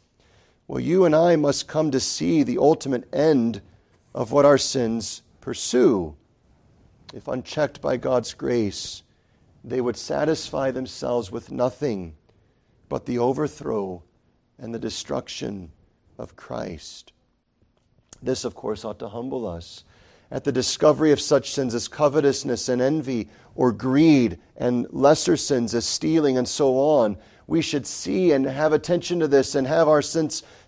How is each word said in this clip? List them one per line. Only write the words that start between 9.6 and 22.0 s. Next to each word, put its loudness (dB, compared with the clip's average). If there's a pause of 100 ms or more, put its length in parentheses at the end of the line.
they -4
would -2
satisfy -4
themselves -6
with -12
nothing -4 (720)
but -6
the -4
overthrow -4 (560)
and -12
the -8
destruction -8 (480)
of -16
Christ. -14 (1120)
This, -4
of -6
course, -8
ought -10
to -12
humble -8
us, -12 (500)
at -8
the -2
discovery 2
of 2
such 0
sins -2
as -4
covetousness 0